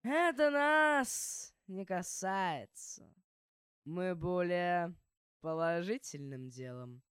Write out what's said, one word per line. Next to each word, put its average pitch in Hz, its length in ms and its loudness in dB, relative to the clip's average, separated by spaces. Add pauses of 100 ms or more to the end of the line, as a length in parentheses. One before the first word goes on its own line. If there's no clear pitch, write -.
Это 294 480 4
нас 294 1000 2 (140)
не 190 180 -6
касается. 180 1300 -4 (720)
Мы 180 320 -2
более 175 800 0 (460)
положительным 160 1080 -2
делом 123 600 -12